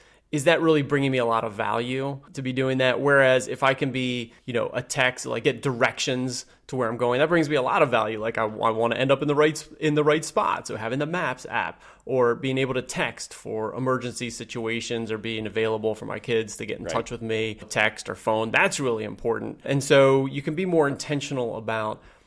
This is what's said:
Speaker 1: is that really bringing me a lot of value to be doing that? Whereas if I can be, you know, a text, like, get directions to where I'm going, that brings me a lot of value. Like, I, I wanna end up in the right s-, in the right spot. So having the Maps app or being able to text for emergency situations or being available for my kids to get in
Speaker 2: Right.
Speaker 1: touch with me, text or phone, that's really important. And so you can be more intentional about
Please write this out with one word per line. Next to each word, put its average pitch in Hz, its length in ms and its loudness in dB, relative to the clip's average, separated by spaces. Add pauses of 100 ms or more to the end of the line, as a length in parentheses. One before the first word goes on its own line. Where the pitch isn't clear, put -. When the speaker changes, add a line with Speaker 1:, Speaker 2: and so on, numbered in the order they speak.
(320)
Speaker 1:
is 147 120 -2
that 160 180 6
really 160 180 6
bringing 139 320 0
me 131 60 0
a 120 80 2
lot 113 180 2
of 113 80 -6
value 123 680 -4 (140)
to - 80 -10
be 127 140 -4
doing 131 240 0
that? 127 220 4
Whereas 135 480 6
if - 140 -4
I 135 120 6
can 135 180 -2
be, 123 400 -4 (140)
you 127 80 -6
know, 110 180 0
a 123 100 -4
text, 127 440 0
like, 117 180 -4
get 123 160 2
directions 127 880 -2 (220)
to 135 80 -8
where 123 120 0
I'm 117 80 -4
going, 120 220 2
that 156 100 4
brings 160 220 2
me 151 60 2
a 135 40 4
lot 160 220 2
of 139 80 4
value. 110 280 0
Like, 113 200 -4
I, 113 60 0
I 110 260 0
wanna 113 240 0
end 135 180 2
up 143 80 4
in 151 80 -2
the 147 60 0
right 151 180 4
s-, - 160 -10 (100)
in 151 160 0
the 151 80 4
right 151 220 4
spot. - 440 -2
So - 80 -6
having 113 220 -4
the 147 60 -2
Maps 156 460 -4
app 98 320 -4 (240)
or 123 280 4
being 131 220 -2
able 131 160 0
to 127 100 0
text - 520 -6
for 110 400 -6
emergency 123 560 -4
situations 113 840 -6
or 110 60 -4
being 110 280 -6
available 110 480 0
for 110 120 -10
my 104 120 -8
kids 110 380 -2
to - 80 -10
get 107 140 -8
in - 60 -10
Speaker 2:
Right. 120 100 -6
Speaker 1:
touch 117 160 -2
with 117 100 -10
me, 110 360 -4 (120)
text 107 400 0
or - 60 -8
phone, 110 380 0
that's 156 280 2
really 117 240 -2
important. 107 600 -4
And 139 200 0
so 135 400 6
you 135 160 -6
can 156 140 -6
be 180 100 -4
more 165 240 2
intentional 135 680 -4
about 110 440 -4 (240)